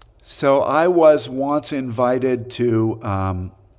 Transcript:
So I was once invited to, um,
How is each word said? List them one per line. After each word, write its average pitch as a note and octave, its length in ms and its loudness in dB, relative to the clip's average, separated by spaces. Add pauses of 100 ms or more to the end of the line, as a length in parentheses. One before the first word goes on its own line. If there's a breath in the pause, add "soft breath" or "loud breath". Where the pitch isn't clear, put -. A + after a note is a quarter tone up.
(200 soft breath)
So C#3 420 0
I D#3 260 2
was D#3 400 6
once C#3 440 -4
invited B2+ 800 -2
to, A2+ 500 -2
um, F#2+ 500 -4 (260)